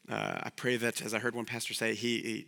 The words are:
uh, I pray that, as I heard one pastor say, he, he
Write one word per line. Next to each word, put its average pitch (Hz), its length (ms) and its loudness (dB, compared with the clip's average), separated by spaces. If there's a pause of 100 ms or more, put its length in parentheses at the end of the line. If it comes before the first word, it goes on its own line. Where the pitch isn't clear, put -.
(100)
uh, 50 320 0
I - 140 -4
pray 123 220 2
that, 117 220 0
as 107 140 -4
I 107 60 2
heard 117 140 0
one 117 100 -2
pastor 113 300 -4
say, 113 200 2
he, 117 240 2
he 110 300 -2